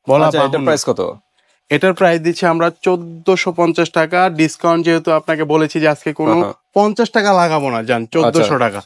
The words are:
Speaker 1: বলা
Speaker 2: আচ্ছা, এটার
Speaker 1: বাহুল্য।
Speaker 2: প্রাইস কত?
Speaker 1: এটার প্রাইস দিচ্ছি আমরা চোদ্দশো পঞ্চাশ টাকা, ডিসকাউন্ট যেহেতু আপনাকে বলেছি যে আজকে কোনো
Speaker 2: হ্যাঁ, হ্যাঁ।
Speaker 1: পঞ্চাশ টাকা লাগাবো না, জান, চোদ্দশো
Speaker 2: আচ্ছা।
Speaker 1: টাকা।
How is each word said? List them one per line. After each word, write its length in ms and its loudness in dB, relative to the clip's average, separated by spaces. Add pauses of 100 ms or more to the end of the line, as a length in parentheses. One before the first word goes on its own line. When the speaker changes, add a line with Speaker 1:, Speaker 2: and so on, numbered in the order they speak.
Speaker 1:
বলা 180 4
Speaker 2:
আচ্ছা, 120 0
এটার 120 2
Speaker 1:
বাহুল্য। 160 -2
Speaker 2:
প্রাইস 200 0
কত? 160 -2 (680)
Speaker 1:
এটার 240 2
প্রাইস 280 2
দিচ্ছি 240 -2
আমরা 260 0 (100)
চোদ্দশো 680 -2
পঞ্চাশ 400 0
টাকা, 380 0
ডিসকাউন্ট 560 0
যেহেতু 260 0
আপনাকে 320 -2
বলেছি 360 0
যে 80 2
আজকে 260 -2
কোনো 180 0
Speaker 2:
হ্যাঁ, 120 2
হ্যাঁ। 100 -6 (200)
Speaker 1:
পঞ্চাশ 380 0
টাকা 220 2
লাগাবো 360 0
না, 140 -4
জান, 220 -2
চোদ্দশো 360 0
Speaker 2:
আচ্ছা। 160 0
Speaker 1:
টাকা। 280 -2